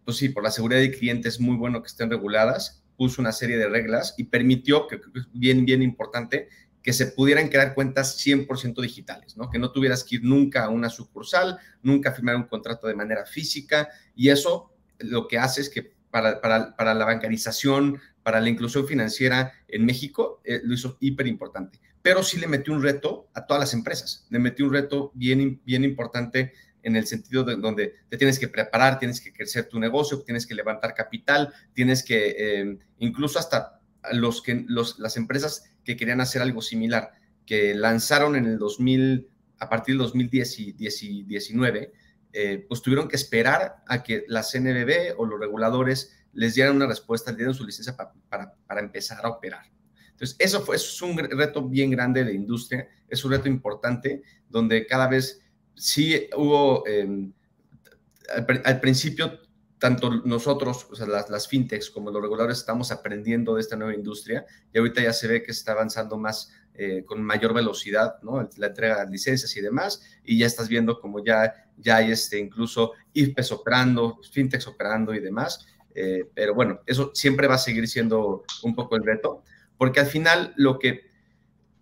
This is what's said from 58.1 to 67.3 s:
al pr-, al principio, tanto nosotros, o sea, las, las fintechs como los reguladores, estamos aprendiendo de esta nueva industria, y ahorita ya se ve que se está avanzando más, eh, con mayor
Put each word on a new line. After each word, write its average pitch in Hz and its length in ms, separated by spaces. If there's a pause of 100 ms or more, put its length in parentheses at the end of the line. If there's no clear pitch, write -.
al 120 120
pr-, 127 180
al 131 160
principio, 131 640 (360)
tanto 123 320 (140)
nosotros, 127 640
o - 60
sea, 117 100
las, 104 240
las 104 200
fintechs 127 400
como 104 220
los 101 100
reguladores, 110 380
estamos 117 340
aprendiendo 113 640
de 110 60
esta 110 140
nueva 110 180
industria, 104 520 (280)
y - 40
ahorita 117 260
ya 117 80
se 113 160
ve 113 160
que 113 100
se - 60
está 110 140
avanzando 110 440
más, 107 360 (200)
eh, 95 320
con 107 160
mayor 107 320